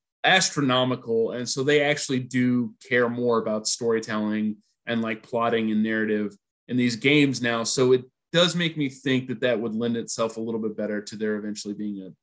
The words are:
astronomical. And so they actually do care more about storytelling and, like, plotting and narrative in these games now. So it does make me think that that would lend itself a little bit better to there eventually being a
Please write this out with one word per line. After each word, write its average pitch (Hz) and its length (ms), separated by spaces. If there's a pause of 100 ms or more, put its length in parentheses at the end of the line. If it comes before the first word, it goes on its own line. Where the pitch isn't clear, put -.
(240)
astronomical. 127 1080
And 123 180
so 135 140
they 143 180
actually 143 380
do 123 560 (120)
care 123 220
more 120 300
about 107 280
storytelling 107 920 (280)
and, 117 160
like, 113 220
plotting 117 480
and 107 100
narrative 107 540 (320)
in 123 100
these 123 180
games 135 460
now. 117 220
So 127 280
it 127 140 (260)
does 170 240
make 165 200
me 143 140
think 131 380
that 117 140
that 123 180
would 110 140
lend 117 220
itself 113 400
a 113 60
little 113 180
bit 107 160
better 104 260
to - 140
there 107 220
eventually 104 360
being 101 280
a 95 80 (120)